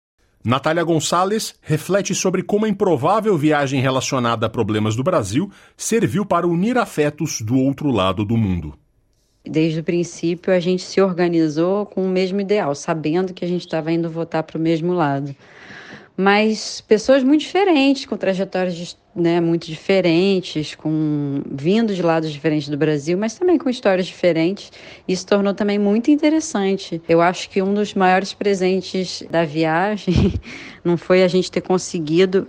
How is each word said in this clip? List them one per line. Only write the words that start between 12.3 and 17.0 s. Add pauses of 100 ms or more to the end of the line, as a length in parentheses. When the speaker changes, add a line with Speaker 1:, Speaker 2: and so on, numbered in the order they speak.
Speaker 2:
ideal,
sabendo
que
a
gente
tava
indo
votar
pro
mesmo
lado. (840)
Mas
pessoas